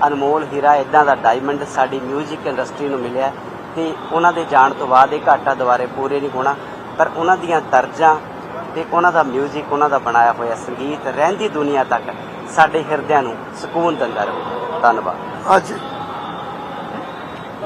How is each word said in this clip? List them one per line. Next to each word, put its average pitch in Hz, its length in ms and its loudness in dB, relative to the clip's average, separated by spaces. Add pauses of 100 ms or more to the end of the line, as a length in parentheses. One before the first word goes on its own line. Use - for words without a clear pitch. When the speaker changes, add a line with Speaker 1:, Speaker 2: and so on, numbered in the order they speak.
Speaker 1:
ਅਨਮੋਲ 143 460 2
ਹੀਰਾ, 143 220 4
ਇੱਦਾਂ 143 300 4
ਦਾ 139 100 6
ਡਾਇਮੰਡ 131 500 0 (100)
ਸਾਡੀ 135 240 0
ਮਿਊਜ਼ਿਕ 147 480 -6
ਇੰਡਸਟਰੀ 135 420 -4
ਨੂੰ 135 100 -2
ਮਿਲਿਆ 127 320 -2 (440)
ਤੇ 160 180 -2 (180)
ਉਹਨਾਂ 170 220 4
ਦੇ 165 120 -2
ਜਾਣ 139 280 6
ਤੋਂ 143 140 -4
ਬਾਅਦ 131 260 6
ਇਹ 151 140 -2
ਘਾਟਾ 139 260 4
ਦੁਬਾਰੇ 123 320 2
ਪੂਰੇ 135 340 -4
ਨਹੀਂ 139 160 -4
ਹੋਣਾ। 135 200 0 (420)
ਪਰ 160 180 4
ਉਹਨਾਂ 175 220 2
ਦੀਆਂ 165 240 0
ਤਰਜ਼ਾਂ 143 540 4 (600)
ਤੇ 160 160 -6
ਉਹਨਾਂ 170 200 4
ਦਾ 165 120 4
ਮਿਊਜ਼ਿਕ, 139 480 -2
ਉਹਨਾਂ 147 180 2
ਦਾ 139 80 2
ਬਣਾਇਆ 117 340 4
ਹੋਇਆ 117 240 -4
ਸੰਗੀਤ 131 520 -6
ਰਹਿੰਦੀ 151 400 0
ਦੁਨੀਆ 143 360 0
ਤੱਕ 120 200 0 (520)
ਸਾਡੇ 156 280 4
ਹਿਰਦਿਆਂ 143 400 0
ਨੂੰ 117 120 -4 (260)
ਸਕੂਨ 165 340 0
ਦਿੰਦਾ 113 280 -2
ਰਹੇ। - 580 -6
ਧੰਨਵਾਦ। 113 340 4 (400)
Speaker 2:
ਅੱਜ - 180 0 (1900)